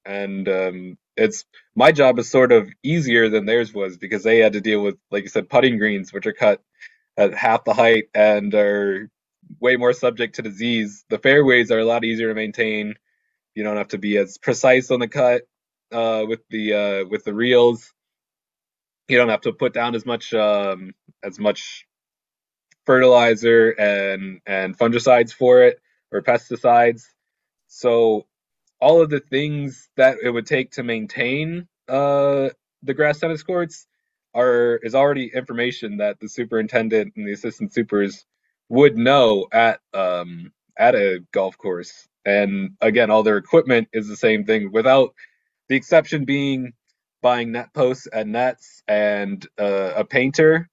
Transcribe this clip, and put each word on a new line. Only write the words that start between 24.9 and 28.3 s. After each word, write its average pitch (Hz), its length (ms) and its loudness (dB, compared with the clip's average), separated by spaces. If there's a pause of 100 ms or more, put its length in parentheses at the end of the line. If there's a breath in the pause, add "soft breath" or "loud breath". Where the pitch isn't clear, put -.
for 123 300 4
it 123 180 4 (320)
or 101 100 -4
pesticides. 120 840 0 (640)
So 117 580 0 (540)